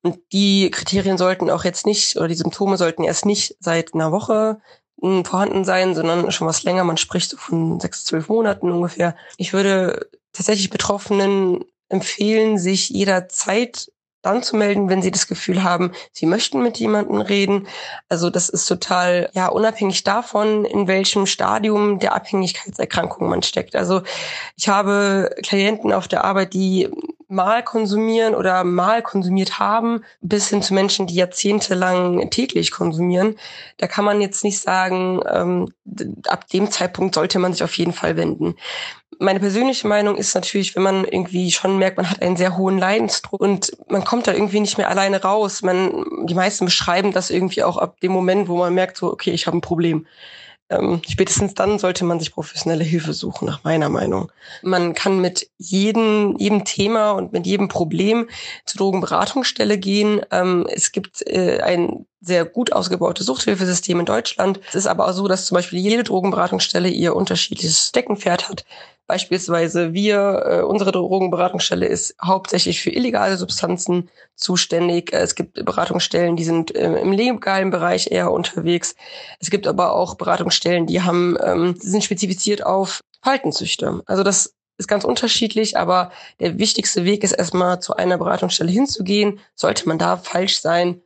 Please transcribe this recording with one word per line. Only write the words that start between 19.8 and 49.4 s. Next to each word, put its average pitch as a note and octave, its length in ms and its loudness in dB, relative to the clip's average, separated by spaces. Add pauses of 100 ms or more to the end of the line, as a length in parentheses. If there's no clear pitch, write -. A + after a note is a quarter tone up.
davon, G#3+ 640 0
in G3 220 0
welchem F#3+ 400 2
Stadium G#3 720 2
der - 160 0
Abhängigkeitserkrankung - 1120 -4
man F3+ 140 0
steckt. - 340 -2
Also F#3 240 2 (560)
ich - 140 0
habe G3 580 2 (140)
Klienten G#3+ 500 0
auf F#3+ 160 0
der - 160 0
Arbeit, F#3+ 300 0
die F#3+ 340 2 (400)
mal G3 340 0
konsumieren A3 720 2
oder F#3 300 2
mal F3+ 380 2
konsumiert F#3+ 560 0
haben, A3+ 440 0 (200)
bis G3+ 260 0
hin G3 140 2
zu F#3+ 100 -2
Menschen, G3 340 2
die E3+ 100 -4
jahrzehntelang F3+ 1120 0
täglich E3+ 400 0
konsumieren. F3+ 680 0 (400)
Da F3+ 120 -4
kann G#3 180 0
man G#3 160 2
jetzt G3 200 -4
nicht G3+ 160 0
sagen, F#3 600 0 (100)
ähm, F3+ 440 0 (100)
d-, - 300 -10 (140)
ab - 200 -4
dem G3 220 0
Zeitpunkt F3+ 440 -2
sollte F3 240 0
man F3+ 140 2
sich E3+ 100 -2
auf E3+ 140 -4
jeden E3+ 160 0
Fall E3 240 -2
wenden. E3 380 -2 (640)
Meine F#3+ 180 2
persönliche A3 480 0
Meinung G#3 300 2
ist - 180 -2
natürlich, F#3+ 400 -2
wenn F#3 80 0
man F#3+ 220 2
irgendwie F3+ 480 -2
schon F#3+ 260 2
merkt, F#3+ 200 2
man F3 120 -2
hat G3+ 100 -6
einen F3+ 160 0
sehr F3+ 200 0
hohen F#3+ 220 2
Leidensdruck G3+ 640 -2
und G3 320 0 (160)
man - 160 0
kommt A#3 220 0
da G3 60 2
irgendwie G3+ 260 0
nicht G#3 180 0
mehr G3+ 140 0
alleine G3 320 2
raus. G3+ 400 0
Man, F#3 640 0
die E3+ 80 -2
meisten F#3+ 300 2
beschreiben F#3 480 2
das F#3 180 0
irgendwie F#3 320 0
auch F3 140 2
ab - 240 -2
dem F#3 100 0
Moment, F#3 380 2
wo F3 80 -2
man F3 180 2
merkt, F#3 220 0
so, F3 160 -2
okay, - 180 -4
ich E3+ 160 -2